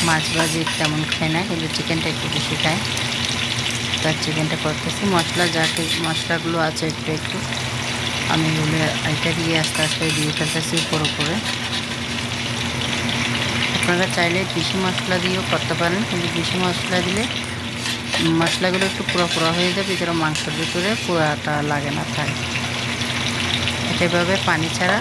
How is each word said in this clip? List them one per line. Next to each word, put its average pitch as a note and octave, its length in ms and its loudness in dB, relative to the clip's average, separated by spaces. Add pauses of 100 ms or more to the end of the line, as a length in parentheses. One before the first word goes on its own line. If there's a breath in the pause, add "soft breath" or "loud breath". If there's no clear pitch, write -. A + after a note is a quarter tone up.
মাছ D#3+ 200 2 (100)
ভাজি E3 260 2 (180)
তেমন D3+ 220 2 (100)
খায় D#3+ 240 0
না, E3 120 2
কিন্তু E3 280 -2
চিকেনটা E3 360 -2
একটু B2+ 240 -4
বেশি D3+ 280 -2
খায়। E3 180 2 (1160)
তার D#3 220 2
চিকেনটা D#3 440 0
করতেছি, D#3 380 -2 (100)
মশলা F3 320 4 (100)
যা D#3+ 180 4
কি E3+ 100 0 (220)
মশলাগুলো E3 540 0 (100)
আছে D#3+ 240 -2
একটু - 160 -6 (100)
একটু - 200 -4 (960)
আমি D#3+ 180 4
এগুলো D#3 280 2 (340)
এটা E3 240 0
দিয়ে E3 260 2
আস্তে D#3 200 -2
আস্তে D#3 220 0 (120)
দিয়ে D3+ 220 2
ফেলতেছি D#3 360 -2 (100)
উপর D#3 240 0
উপরে। D3+ 260 -2 (2500)
আপনারা F3+ 320 4 (100)
চাইলে F3 240 4 (120)
পিসি E3 320 0
মশলা F#3 400 0
দিয়েও F#3 180 0 (100)
করতে E3 280 0
পারেন, F3 280 2
কিন্তু F3 260 0
পিসি E3 300 0
মশলা F3+ 420 0
দিলে G3 180 2 (1160)
মশলাগুলো F3+ 500 2
একটু - 200 -4
পোড়া F3 220 2
পোড়া E3 240 2
হয়ে F3+ 200 2
যাবে, F#3+ 240 0
যেন E3+ 100 0 (120)
মাংসের D#3 360 0
ভিতরে F3 320 0 (140)
পোড়াটা D3+ 500 2 (160)
লাগে C#3+ 260 0
না, D#3 80 -2 (100)
তাই C#3+ 160 -2 (1600)
এটা - 180 2
এভাবে F3 260 2 (140)
পানি E3 280 2
ছাড়া F#3 240 4